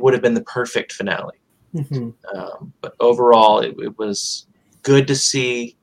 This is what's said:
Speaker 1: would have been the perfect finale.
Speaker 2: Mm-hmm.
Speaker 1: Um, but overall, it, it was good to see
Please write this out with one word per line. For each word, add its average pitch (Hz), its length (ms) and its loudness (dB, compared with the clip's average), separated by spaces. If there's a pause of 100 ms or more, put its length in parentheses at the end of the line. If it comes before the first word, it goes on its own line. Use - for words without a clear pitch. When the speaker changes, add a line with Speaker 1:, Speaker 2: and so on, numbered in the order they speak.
Speaker 1:
would 131 120 4
have 117 80 -2
been 117 120 2
the 113 100 -2
perfect - 480 -6
finale. - 460 -8 (360)
Speaker 2:
Mm-hmm. 139 360 -6 (280)
Speaker 1:
Um, - 440 -14
but - 180 -14
overall, 117 600 6
it, 117 220 -4
it 107 160 -10
was - 500 -8 (360)
good 139 240 4
to 139 80 0
see 123 680 -4